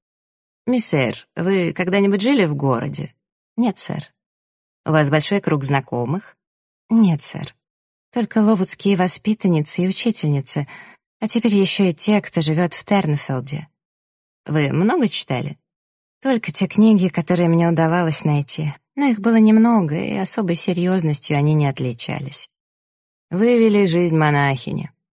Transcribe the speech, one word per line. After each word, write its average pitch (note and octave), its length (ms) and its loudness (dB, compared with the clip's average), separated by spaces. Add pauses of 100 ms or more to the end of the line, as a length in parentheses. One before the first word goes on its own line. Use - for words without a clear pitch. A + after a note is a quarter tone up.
(680)
«Мисс A#3+ 260 0
Эйр, C3 420 -2
вы F3 380 -2
когда-нибудь G3 480 0
жили A#3+ 240 2
в D3 100 -2
городе?» C#3 580 -4 (440)
«Нет, A3+ 200 0
сэр». - 360 -8 (720)
«У D3 60 -2
вас D3+ 180 2
большой D#3 320 0
круг D3+ 220 -2
знакомых?» C3+ 760 -4 (520)
Нет, G3 320 4
сэр. - 340 -8 (560)
Только A3+ 280 -2
ловудские G3+ 580 2
воспитанницы F3+ 880 0
и F#3 40 0
учительницы. D3 800 -2 (520)
А A3 80 -4
теперь A3 280 0
ещё G3 300 2
и F3 80 2
те, G#3 280 0
кто - 200 -4
живёт D#3+ 320 0
в - 120 -8
Тернфелде. D3 840 -2 (760)
Вы D3 260 0
много A3+ 360 2
читали? C#3+ 500 -6 (640)
Только A#3+ 300 -2
те F#3 160 -2
книги, G#3 400 4
которые F3 420 0
мне E3+ 200 4
удавалось E3 540 0
найти. D3 500 -2 (220)
Но C#4 100 0
их A#3 140 0
было A3+ 180 2
немного, A3 580 4
и - 200 -4
особой F#3+ 400 -4
серьёзностью F3 840 -2
они D3 160 2
не D3 140 2
отличались. B2+ 800 -8 (800)
Вы A3+ 300 2
вели G#3 280 4
жизнь E3+ 300 2
монахини. C#3+ 720 0 (280)